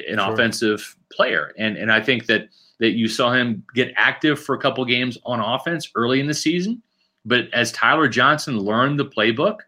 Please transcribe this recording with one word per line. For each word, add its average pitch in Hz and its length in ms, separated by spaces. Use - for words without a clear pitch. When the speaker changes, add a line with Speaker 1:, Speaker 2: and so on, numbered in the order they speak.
Speaker 1:
an 104 100
Speaker 2:
Sure. 98 160
Speaker 1:
offensive 110 640
player. 78 440
And, 107 200
and 110 160
I 110 80
think 117 260
that, 107 220
that 113 140
you 110 160
saw 120 220
him 120 320
get 120 220
active 143 460
for 135 120
a 123 40
couple 131 280
games 123 400
on 123 120
offense 127 560
early 120 240
in 139 80
the 151 60
season. 180 500
But 120 260
as 117 200
Tyler 139 360
Johnson 127 500
learned 120 400
the 139 60
playbook 117 640